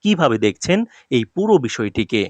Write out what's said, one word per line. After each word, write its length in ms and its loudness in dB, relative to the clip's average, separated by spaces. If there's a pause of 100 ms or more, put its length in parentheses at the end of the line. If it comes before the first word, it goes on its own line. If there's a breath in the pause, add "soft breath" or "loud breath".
কিভাবে 380 2
দেখছেন 400 0 (320 soft breath)
এই 220 0
পুরো 260 0
বিষয়টিকে? 720 -4